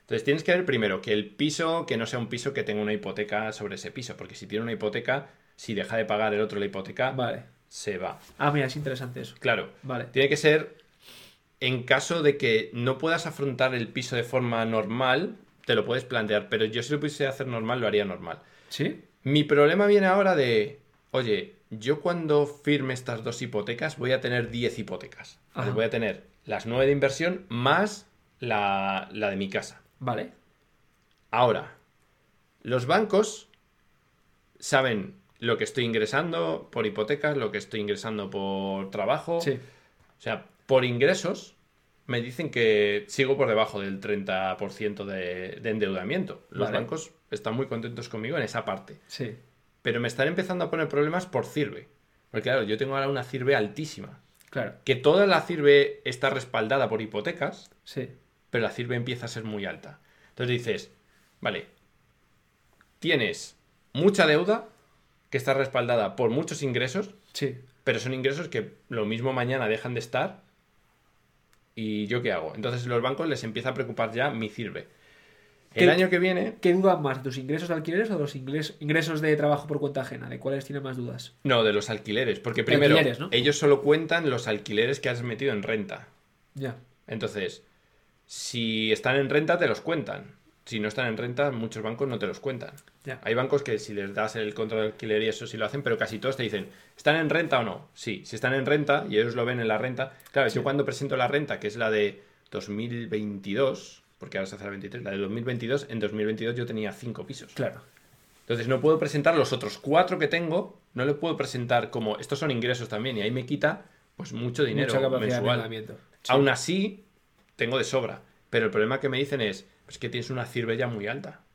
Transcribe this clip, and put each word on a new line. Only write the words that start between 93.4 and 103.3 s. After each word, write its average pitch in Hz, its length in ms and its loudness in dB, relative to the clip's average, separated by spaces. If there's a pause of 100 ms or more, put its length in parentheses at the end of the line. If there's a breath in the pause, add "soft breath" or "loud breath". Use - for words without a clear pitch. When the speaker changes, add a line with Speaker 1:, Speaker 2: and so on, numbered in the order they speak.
Speaker 1:
que 110 160 -2
si 107 140 -10
les 101 200 -4
das 107 220 -2
el 107 180 -4
control 110 280 -2
de 107 100 2
alquiler 107 300 0
y 110 60 2
eso 110 200 -6
sí - 80 -10
lo 107 100 -2
hacen, 139 160 -4
pero 117 160 2
casi 110 220 -4
todos 131 160 -2
te 120 80 -2
dicen, 98 240 -4 (280 loud breath)
"¿están 151 200 4
en 160 120 2
renta 151 300 2
o 117 60 2
no?". 95 300 -8
Sí, 98 300 -8
si - 120 -12
están 127 180 0
en 135 100 0
renta 143 460 2
y 104 80 4
ellos 117 160 2
lo 120 100 0
ven 123 140 0
en 113 80 0
la 110 100 2
renta. 127 360 -4 (180 loud breath)
Claro, 135 200 4
Speaker 2:
Sí. - 40 -8
Speaker 1:
yo 123 80 0
cuando 139 220 2
presento 139 320 -4
la 123 100 2
renta, 143 320 0
que - 80 -8
es 104 100 -4
la 113 140 0
de 104 320 0 (300 loud breath)
dos 98 160 -8
mil 117 400 -6
veintidós, 104 960 -2 (160)